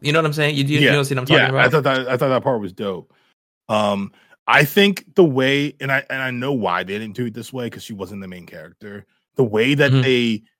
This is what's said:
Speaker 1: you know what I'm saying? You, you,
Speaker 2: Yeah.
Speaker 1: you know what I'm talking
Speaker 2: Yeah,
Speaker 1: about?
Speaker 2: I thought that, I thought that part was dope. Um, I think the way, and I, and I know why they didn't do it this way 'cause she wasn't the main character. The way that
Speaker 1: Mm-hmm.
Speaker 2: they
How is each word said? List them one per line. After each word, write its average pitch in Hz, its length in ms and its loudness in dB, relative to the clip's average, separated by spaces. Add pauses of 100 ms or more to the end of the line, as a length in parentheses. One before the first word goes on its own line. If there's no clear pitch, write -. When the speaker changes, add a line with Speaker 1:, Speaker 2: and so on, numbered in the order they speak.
Speaker 1:
you 147 120 -2
know 160 60 2
what 165 60 0
I'm 147 80 0
saying? 151 220 -2
You, 139 80 0
you, 147 160 0
Speaker 2:
Yeah. 147 60 4
Speaker 1:
you 131 60 4
know 143 80 2
what 135 120 -2
I'm 127 140 -4
talking 160 180 4
Speaker 2:
Yeah, - 60 0
Speaker 1:
about? 131 160 2
Speaker 2:
I 123 40 4
thought 147 140 2
that, 131 240 0
I 127 100 -2
thought 139 120 0
that 127 140 2
part 127 180 0
was 98 120 -8
dope. 95 400 -8 (560)
Um, 104 420 0 (360)
I 131 160 6
think 202 520 0
the 185 100 8
way, 139 560 0
and 135 100 -4
I, 135 180 -2
and 135 120 -6
I 127 100 -4
know 123 220 -4
why 92 300 -2
they 98 160 -8
didn't 110 160 -12
do 123 100 -6
it 113 80 -8
this 117 180 -14
way 123 180 -8
'cause - 140 -18
she 117 100 -14
wasn't 98 280 -12
the 95 60 -14
main 90 180 -16
character. 90 600 -20 (300)
The 135 80 2
way 113 320 2
that 139 160 4
Speaker 1:
Mm-hmm. 135 120 4
Speaker 2:
they 120 400 0 (160)